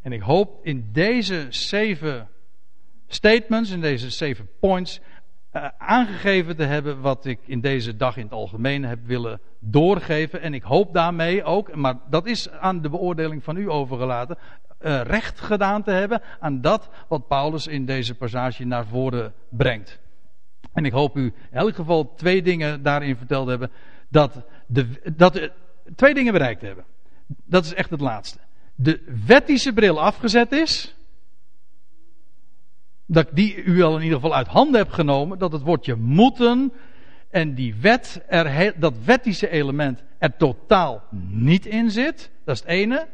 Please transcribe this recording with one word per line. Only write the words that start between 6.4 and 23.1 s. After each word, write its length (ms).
te 60
hebben 380
wat 240
ik 200
in 160
deze 360
dag 200
in 80
het 80
algemeen 520
heb 200
willen 360
doorgeven. 840
En 140
ik 80
hoop 300
daarmee 520
ook, 300
maar 240
dat 160
is 240
aan 320
de 60
beoordeling 560
van 120
u 140
overgelaten, 680
eh, 220
recht 400
gedaan 420
te 80
hebben 300
aan 200
dat 300
wat 200
Paulus 380
in 180
deze 300
passage 500
naar 220
voren 460
brengt. 520
En 120
ik 80
hoop 240
u 80
in 100
elk 240
geval 400
twee 280
dingen 400
daarin 340